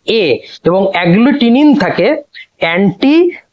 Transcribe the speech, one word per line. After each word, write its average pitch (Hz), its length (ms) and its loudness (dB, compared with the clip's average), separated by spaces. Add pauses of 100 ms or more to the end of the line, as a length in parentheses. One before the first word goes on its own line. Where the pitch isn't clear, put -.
এ 214 180 -2 (400)
এবং 180 160 0 (120)
অ্যাগ্লুটিনিন 233 800 2
থাকে 180 320 0 (520)
অ্যান্টি 190 580 0 (360)